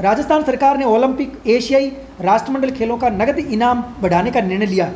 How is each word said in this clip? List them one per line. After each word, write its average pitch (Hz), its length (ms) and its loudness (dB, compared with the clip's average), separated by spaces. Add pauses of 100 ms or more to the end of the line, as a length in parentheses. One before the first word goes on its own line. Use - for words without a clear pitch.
राजस्थान 277 440 2
सरकार 269 340 2
ने 269 60 0
ओलंपिक 254 640 0
एशियाई 262 460 2 (280)
राष्ट्रमंडल 240 500 0
खेलों 233 280 -4
का 247 100 0
नगद 226 300 0
इनाम 240 440 0
बढ़ाने 180 480 0
का 247 100 0
निर्णय 196 260 -2
लिया। 185 300 0